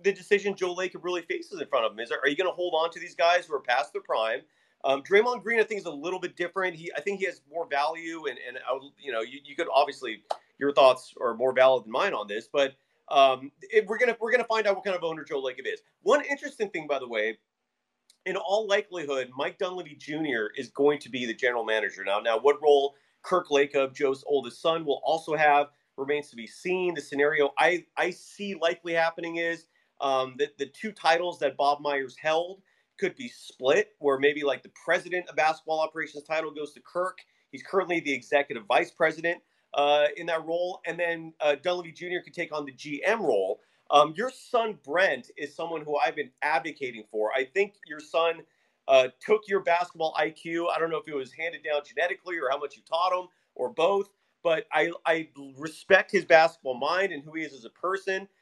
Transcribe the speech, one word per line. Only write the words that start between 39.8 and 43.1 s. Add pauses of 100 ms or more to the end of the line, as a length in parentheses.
in
that
role.
And
then,
uh,
Dunleavy
Junior
could
take
on
the
G
M